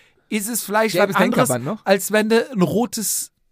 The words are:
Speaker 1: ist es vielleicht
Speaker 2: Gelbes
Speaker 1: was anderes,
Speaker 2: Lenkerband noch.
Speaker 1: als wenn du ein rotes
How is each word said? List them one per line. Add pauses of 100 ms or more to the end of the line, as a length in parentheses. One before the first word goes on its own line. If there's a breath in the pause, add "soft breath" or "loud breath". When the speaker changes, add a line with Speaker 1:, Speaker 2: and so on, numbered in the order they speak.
(300 loud breath)
Speaker 1:
ist
es
vielleicht
Speaker 2:
Gelbes
Speaker 1:
was
anderes,
Speaker 2:
Lenkerband
noch.
Speaker 1:
als
wenn
du
ein
rotes (220)